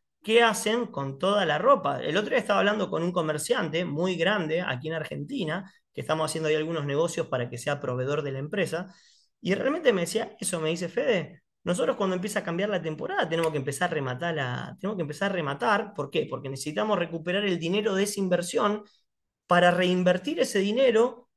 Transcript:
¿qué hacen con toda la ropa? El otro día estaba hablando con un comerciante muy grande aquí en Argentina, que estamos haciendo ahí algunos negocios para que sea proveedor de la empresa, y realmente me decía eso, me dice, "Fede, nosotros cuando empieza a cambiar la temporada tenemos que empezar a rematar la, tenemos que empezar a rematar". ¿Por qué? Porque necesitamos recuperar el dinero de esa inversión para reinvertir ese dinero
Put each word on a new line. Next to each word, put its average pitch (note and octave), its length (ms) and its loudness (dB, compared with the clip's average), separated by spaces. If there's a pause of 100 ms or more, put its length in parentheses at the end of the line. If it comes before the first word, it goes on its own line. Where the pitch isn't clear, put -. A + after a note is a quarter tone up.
(220)
¿qué A3+ 220 6
hacen A3 440 2
con C3+ 300 -6
toda G3 280 2
la D3+ 120 2
ropa? F3 440 4
El D3+ 160 0
otro G#3 140 0
día A#3+ 80 4
estaba G3 200 2
hablando G3+ 300 2
con E3 140 -2
un F3+ 80 0
comerciante E3 720 0
muy E3+ 300 -2
grande E3+ 460 0
aquí C3+ 280 -4
en E3 60 -4
Argentina, D#3+ 760 -4 (220)
que C#3+ 80 -8
estamos D#3 280 0
haciendo D#3+ 200 -2
ahí D#3 60 4
algunos D#3 300 -2
negocios D#3+ 420 0
para B2 220 -2
que A#2+ 80 -10
sea C#3+ 220 -4
proveedor C3 420 -2
de C#3 120 -4
la C3+ 60 -6
empresa, E3+ 540 -4 (480)
y F#3 140 0
realmente C#4+ 380 2
me F3+ 80 0
decía - 380 -4
eso, F3+ 200 -4
me D#3 100 0
dice, F3 200 -4
"Fede, - 540 -2 (200)
nosotros F#3+ 320 0
cuando F#3 220 0
empieza G3+ 220 -4
a - 40 -6
cambiar F3+ 260 -2
la F#3 120 -2
temporada D#3 480 -4
tenemos E3 220 0
que D3+ 60 -4
empezar C#3 320 -2
a E3 40 -2
rematar D3 420 -2
la, B2 440 -4
tenemos G3+ 180 -4
que E3+ 60 -2
empezar D3+ 280 -4
a - 20 -2
rematar". F#3 600 0
¿Por C#3+ 160 -6
qué? D3 200 -2
Porque C3 200 -8
necesitamos F3+ 500 -2
recuperar F3 460 -2
el F3+ 140 0
dinero G3 360 0
de G3 80 2
esa G3+ 160 -4
inversión G3 640 0 (640)
para F3 240 8
reinvertir F3+ 680 2
ese A#3 200 2
dinero A#3 760 2